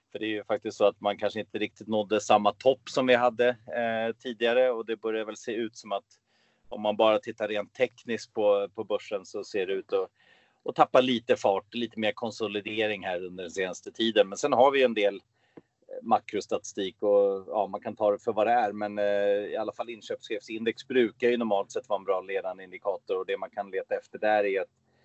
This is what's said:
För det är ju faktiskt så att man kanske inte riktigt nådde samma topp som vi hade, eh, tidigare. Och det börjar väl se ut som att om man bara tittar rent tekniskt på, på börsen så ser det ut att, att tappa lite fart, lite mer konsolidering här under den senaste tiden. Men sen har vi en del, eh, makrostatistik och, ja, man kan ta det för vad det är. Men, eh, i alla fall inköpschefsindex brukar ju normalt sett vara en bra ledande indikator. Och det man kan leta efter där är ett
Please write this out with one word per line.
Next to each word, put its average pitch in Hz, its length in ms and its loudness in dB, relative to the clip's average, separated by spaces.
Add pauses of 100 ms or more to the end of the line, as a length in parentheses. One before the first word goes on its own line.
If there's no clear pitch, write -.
(120)
För - 80 -10
det 107 60 -6
är 110 40 -2
ju 104 140 -4
faktiskt 107 340 -4
så 107 80 4
att 101 160 2
man 101 160 0
kanske 107 220 -4
inte 104 180 -8
riktigt 104 300 -8
nådde 107 340 0
samma 104 300 4
topp - 380 0
som 131 180 0
vi 127 80 6
hade, 120 340 4
eh, 113 720 -2
tidigare. 120 520 2
Och 113 140 -4
det 113 100 -4
börjar 110 300 -4
väl 107 120 -10
se - 160 -8
ut 113 240 -6
som 107 140 -12
att - 280 -8 (500)
om 107 120 -10
man 107 160 0
bara 110 220 6
tittar 110 280 -8
rent 104 260 -6
tekniskt - 600 -4
på, 101 420 2
på 110 80 -8
börsen 98 420 -6
så 104 180 -10
ser 95 240 -4
det 98 60 -2
ut 95 200 -8
att, 95 160 0 (540)
att - 120 -8
tappa 143 260 6
lite 123 340 2
fart, 98 380 0
lite 117 260 -6
mer 107 120 0
konsolidering 107 920 -4
här 92 200 -6
under 92 180 -12
den 82 80 -12
senaste 92 400 -6
tiden. 107 380 4
Men 98 80 -10
sen 143 160 0
har 127 180 8
vi 139 120 4
en 120 100 4
del, 101 220 2
eh, 95 60 -12 (800)
makrostatistik 104 1000 -4
och, 101 480 2
ja, 98 200 -2
man 98 140 -10
kan 110 140 -10
ta 107 160 2
det 101 80 0
för 117 140 -4
vad 104 140 2
det 117 60 4
är. 117 180 2
Men, 104 280 -6
eh, 101 520 0
i 80 60 -6
alla 107 140 -4
fall 120 180 -8
inköpschefsindex 113 960 -6
brukar 123 420 2
ju 120 80 2
normalt 104 340 -2
sett - 180 -6
vara 101 100 -2
en 95 60 -20
bra 92 160 0
ledande 95 420 -6
indikator. 92 560 -6
Och 92 60 -6
det 98 120 -4
man 95 120 -8
kan 101 220 -8
leta 95 240 -6
efter 95 240 -10
där 107 240 2
är 98 180 0
ett - 140 -10 (300)